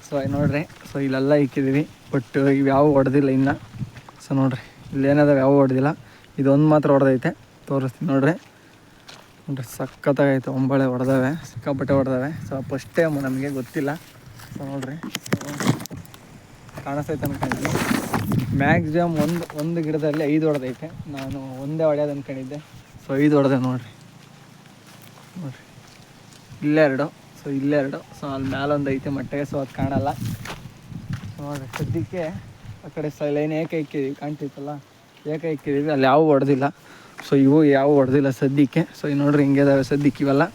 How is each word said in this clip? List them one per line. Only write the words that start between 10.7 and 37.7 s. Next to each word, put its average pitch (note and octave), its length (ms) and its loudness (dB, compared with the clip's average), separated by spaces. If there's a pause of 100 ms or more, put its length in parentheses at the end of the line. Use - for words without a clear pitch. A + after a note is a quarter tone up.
ಹೊಡೆದವೆ, B2+ 380 0 (180)
ಸಿಕ್ಕಾಪಟ್ಟೆ C#3+ 500 -4
ಹೊಡೆದವೆ. C3 320 -2 (160)
So, C3+ 140 -8 (100)
ಫಸ್ಟ್ C3+ 280 -8
ಟೈಮ್ D#3 280 0
ನಮಗೆ C3+ 320 -4
ಗೊತ್ತಿಲ್ಲ. C#3 340 -6 (640)
So, - 60 -10 (100)
ನೋಡ್ರಿ, C3+ 300 -8
so, - 1900 -8
ಕಾಣಿಸ್ತೈತೆ D3 400 -6
ಅನ್ಕೊಂಡಿದ್ದೀನಿ. - 560 -4 (800)
ಮ್ಯಾಕ್ಸಿಮಮ್ E3 640 2
ಒಂದು, E3+ 200 -2 (180)
ಒಂದು E3+ 240 -2
ಗಿಡದಲ್ಲಿ D#3 380 -2 (100)
ಐದು D#3 160 2
ಹೊಡೆದೈತೆ. C3 380 -4 (280)
ನಾನು C3+ 240 -8 (240)
ಒಂದೇ D#3+ 260 -2
ಹೊಡೆಯೋದು D3 260 0
ಅನ್ಕೊಂಡಿದ್ದೆ. C3+ 440 -10 (460)
So, C#3 180 -4
ಐದು D3+ 140 4
ಹೊಡೆದೆ C#3 280 4
ನೋಡ್ರಿ. B2+ 240 -4 (1500)
ನೋಡ್ರಿ, C#3 240 -12 (1000)
ಇಲ್ಲೆರಡು, D3 400 4 (340)
so, - 60 -20 (120)
ಇಲ್ಲೆರಡು, C#3 400 0 (220)
so, - 40 -10 (120)
ಅಲ್ಲಿ C3+ 180 -4
ಮ್ಯಾಲೊಂದು C#3+ 400 -2
ಐತೆ C#3 240 -4
ಮಟ್ಟೆಗೆ, C#3+ 340 -6
so, - 120 -8
ಅದು - 160 -12
ಕಾಣಲ್ಲ. C#3 300 -2 (1200)
So, - 140 -16
ನೋಡ್ರಿ, C#3 200 -10 (100)
ಸದ್ಯಕ್ಕೆ E3+ 460 -4 (600)
ಆ D3 100 -14
ಕಡೆ D3+ 220 -4
ಸ-, D3 200 -2
ಲೈನ್ D#3 240 -2
ಏಕ E3 120 -6 (100)
ಇಕ್ಕಿದೀವಿ, C#3+ 380 -4
ಕಾಣ್ತೈತಲ್ಲ, D3 500 -10 (640)
ಏಕ D#3 100 -6 (120)
ಇಕ್ಕಿದೀವಿ, C#3+ 400 -2
ಅಲ್ಲಿ C3+ 160 2
ಯಾವೂ D3+ 200 6
ಹೊಡೆದಿಲ್ಲ. C#3 360 2 (600)
So, - 60 0 (140)
ಇವು D3 120 8 (180)